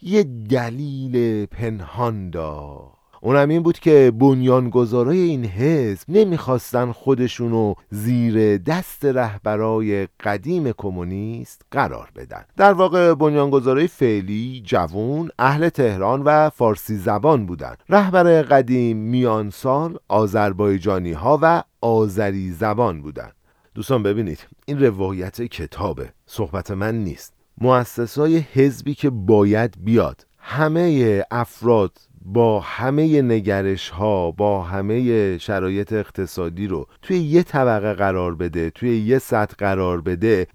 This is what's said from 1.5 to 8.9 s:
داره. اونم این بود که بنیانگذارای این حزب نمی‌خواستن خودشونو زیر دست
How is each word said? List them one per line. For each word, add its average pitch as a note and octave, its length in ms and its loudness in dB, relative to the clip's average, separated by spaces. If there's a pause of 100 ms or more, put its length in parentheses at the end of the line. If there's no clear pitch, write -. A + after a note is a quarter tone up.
داره. D2+ 500 -10 (420)
اونم C#3+ 280 4
این E3 140 0
بود E3+ 160 0
که C#3 400 8
بنیانگذارای B2+ 1000 2
این D#3 260 0
حزب A2+ 640 -2
نمی‌خواستن C3 840 0
خودشونو A#2 800 0 (160)
زیر A2 680 2
دست D#3 480 -4